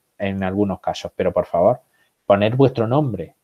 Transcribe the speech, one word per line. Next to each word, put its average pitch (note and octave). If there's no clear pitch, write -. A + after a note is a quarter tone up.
en G2
algunos F#2+
casos. -
Pero, F#2
por F2
favor, G2
poner G#2
vuestro B2+
nombre, A#2